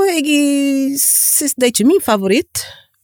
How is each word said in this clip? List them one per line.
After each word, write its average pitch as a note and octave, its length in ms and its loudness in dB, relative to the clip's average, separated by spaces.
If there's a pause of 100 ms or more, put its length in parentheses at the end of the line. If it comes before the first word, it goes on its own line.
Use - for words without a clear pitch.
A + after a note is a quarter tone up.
jeg C#4 960 0
synes - 560 0
det B3+ 80 0
er B3 80 4
ikke A3 160 0
min F#4+ 160 4
favoritt, G#3 640 -2 (380)